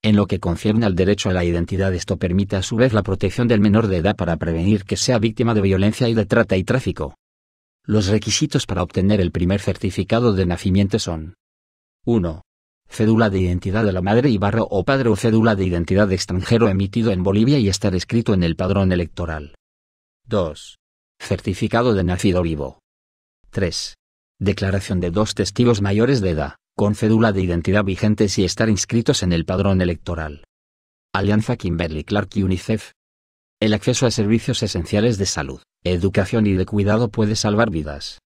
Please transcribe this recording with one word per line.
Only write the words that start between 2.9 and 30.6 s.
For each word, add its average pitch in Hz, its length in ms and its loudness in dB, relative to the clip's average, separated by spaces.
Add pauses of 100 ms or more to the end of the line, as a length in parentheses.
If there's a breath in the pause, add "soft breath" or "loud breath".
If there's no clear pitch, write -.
la 104 120 0
protección 98 440 -2
del 117 120 4
menor 107 260 4
de 95 120 0
edad 95 180 0
para 85 200 -2
prevenir 85 480 0
que - 140 -6
sea 123 220 -2
víctima 113 340 -2
de 104 80 2
violencia 101 480 2
y 117 60 0
de 107 100 2
trata 110 320 2
y 92 60 0
tráfico. 87 500 -4 (720)
Los 107 220 2
requisitos 107 580 0
para 92 160 -4
obtener 98 400 0
el 87 100 0
primer 90 300 0
certificado 104 720 -2
de 95 140 0
nacimiento 95 500 0
son: 80 380 -6 (680)
uno. 87 380 0 (480)
Cédula 110 400 2
de 95 120 0
identidad 92 440 -2
de 101 60 2
la 90 100 -2
madre 117 300 2
y 104 80 0
barra 104 240 0
o 92 200 -2
padre 135 260 2
o 104 60 4
cédula 110 400 2
de 95 100 -2
identidad 92 420 2
de 95 80 2
extranjero 107 520 0
emitido 98 440 0
en 90 100 -2
Bolivia 110 380 2
y 101 100 2
estar 95 240 0
escrito 113 400 0
en 92 80 2
el 82 140 0
padrón 95 360 2
electoral. 80 640 -4 (720)
Dos. 92 520 -4 (420)
Certificado 113 720 0
de 95 100 0
nacido 90 380 0
vivo. 73 380 -6 (720)
Tres. - 420 -4 (460)
Declaración 98 600 -2
de 87 120 -2
dos 104 240 -2
testigos 113 460 0
mayores 110 380 2
de 92 120 0
edad, 76 240 -4 (200)
con 104 200 0
cédula 110 360 2
de 95 120 -2
identidad 92 420 0
vigente 104 420 0
si 95 160 0
estar 110 240 0
inscritos 113 560 0
en 90 80 0
el 82 140 0
padrón 95 360 0
electoral. 80 600 -4 (720)